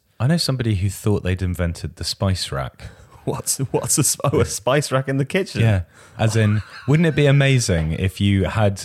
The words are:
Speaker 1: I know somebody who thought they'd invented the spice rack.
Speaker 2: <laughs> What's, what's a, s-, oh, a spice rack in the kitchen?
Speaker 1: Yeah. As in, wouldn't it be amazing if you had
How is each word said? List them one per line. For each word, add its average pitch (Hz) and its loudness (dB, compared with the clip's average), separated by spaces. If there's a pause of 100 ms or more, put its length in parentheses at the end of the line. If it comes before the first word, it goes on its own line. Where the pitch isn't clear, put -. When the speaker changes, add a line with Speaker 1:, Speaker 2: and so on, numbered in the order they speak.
(200)
Speaker 1:
I 117 0
know 170 2
somebody 120 -2
who 98 0
thought 104 -2
they'd 90 -2
invented 87 -4
the - -14
spice - -2
rack. 67 -8 (220)
Speaker 2:
<laughs> - -20
What's, - -4
what's - -2
a, 151 2
s-, - 0
oh, 143 0
a - 2
spice - -2
rack 135 0
in 135 -2
the 135 0
kitchen? 185 -2
Speaker 1:
Yeah. 107 4 (380)
As 107 2
in, 107 2 (260)
wouldn't 160 4
it 147 0
be 147 4
amazing 127 2
if - -2
you 98 4
had 98 0